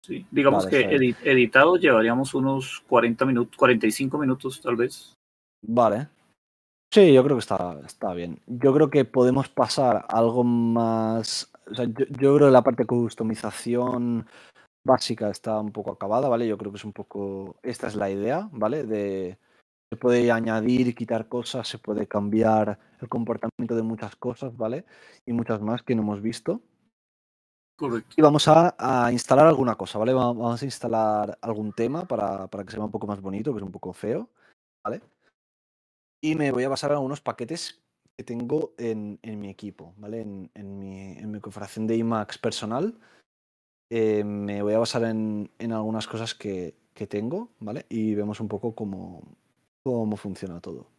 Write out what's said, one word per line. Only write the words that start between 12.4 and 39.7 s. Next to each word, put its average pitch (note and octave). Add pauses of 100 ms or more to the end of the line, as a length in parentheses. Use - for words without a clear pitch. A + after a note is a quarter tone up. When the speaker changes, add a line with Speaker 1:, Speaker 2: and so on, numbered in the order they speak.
Speaker 2:
que C3+
la B2
parte B2
de -
customización A#2+ (580)
básica A2+
está A2
un G#2+
poco G#2
acabada, A2+
¿vale? A#2
Yo G#2+
creo G2+
que G2+
es -
un G#2+
poco, G2
esta B2
es G#2
la G2+
idea, B2
¿vale? B2+
De, G2 (500)
se A#2+
puede A#2+
añadir A2+
y A#2+
quitar A2+
cosas, A#2+
se -
puede G#2+
cambiar G#2+ (220)
el A#2+
comportamiento A#2
de A2+
muchas A2
cosas, B2
¿vale? B2 (420)
Y A#2+
muchas A2+
más A2
que B2
no A2
hemos G#2
visto. C3+ (1160)
Speaker 1:
Correcto. A#2
Speaker 2:
Y D#3
vamos D3
a, E3
a A#2+
instalar C3
alguna C3
cosa, G2
¿vale? A2+
Va-, B2+
vamos A#2+
a -
instalar A2
algún G#2+
tema C#3
para, G2
para G2
que F#2
se -
vea -
un G#2
poco G#2
más G2+
bonito, G2+
que A2
es G2+
un F#2
poco F#2
feo, D#3 (580)
¿vale? G3 (1200)
Y D#3
me D3
voy B2
a C3+
basar C#3+
en D3
algunos C#3
paquetes - (340)
que -
tengo B2
en, G#2+
en G#2+
mi G2+
equipo, F#2+